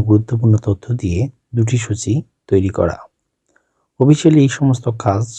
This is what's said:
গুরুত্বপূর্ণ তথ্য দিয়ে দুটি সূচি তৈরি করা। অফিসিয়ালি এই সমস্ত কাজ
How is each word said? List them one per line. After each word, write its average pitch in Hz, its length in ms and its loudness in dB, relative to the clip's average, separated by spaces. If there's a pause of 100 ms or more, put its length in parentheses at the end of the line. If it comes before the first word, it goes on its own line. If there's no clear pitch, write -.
গুরুত্বপূর্ণ 110 520 2 (100)
তথ্য 101 300 -4
দিয়ে 90 260 -4 (340)
দুটি 117 240 -2
সূচি 110 360 -4 (340)
তৈরি 95 220 2
করা। 92 280 -2 (1000)
অফিসিয়ালি 151 420 4
এই 139 160 2
সমস্ত 131 280 0 (120)
কাজ 104 260 -2 (160)